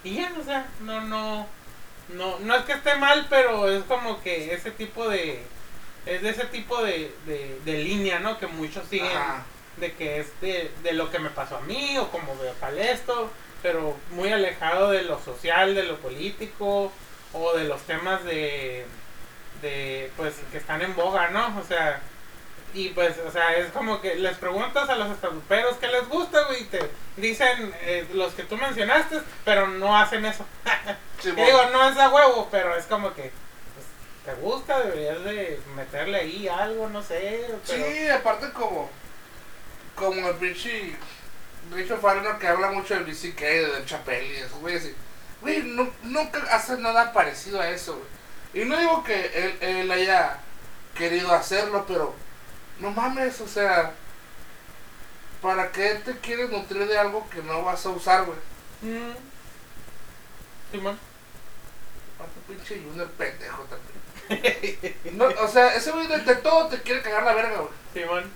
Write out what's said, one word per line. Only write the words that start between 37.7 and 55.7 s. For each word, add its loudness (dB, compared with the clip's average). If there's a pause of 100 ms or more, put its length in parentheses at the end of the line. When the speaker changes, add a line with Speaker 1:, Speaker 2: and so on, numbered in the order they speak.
Speaker 2:
Sí, 0
aparte 2
como, -4 (1040)
como 0
el 2
pinche -4 (800)
Richo -2
Farrell, 4
que -2
habla 4
mucho -2
del 0
B -6
C -8
K, -6
del 2
Chappelle -4
y -4
eso, -6
güey, -4
así, -4 (480)
güey, -2
nu-, -2 (100)
nunca -2 (120)
hace 2
nada 4
parecido 2
a 0
eso, -4 (600)
güey. -2
Y -2
no 2
digo 6
que 2 (180)
él, 0
él 0
haya 4 (600)
querido 2
hacerlo, 2
pero 0 (680)
no -4
mames, 0
o -8
sea, 4 (1500)
¿para 2